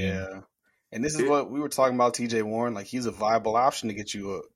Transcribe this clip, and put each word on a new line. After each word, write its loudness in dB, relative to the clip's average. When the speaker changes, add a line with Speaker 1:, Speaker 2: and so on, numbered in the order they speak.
Speaker 1:
Yeah. -8
And -4
this -2
is -2
Speaker 2:
It 2
Speaker 1:
what 2
we -4
were -4
talking 2
about, 4
T -4
J 0
Warren. -2
Like, -8
he's -6
a -2
viable 2
option 4
to -6
get -8
you -8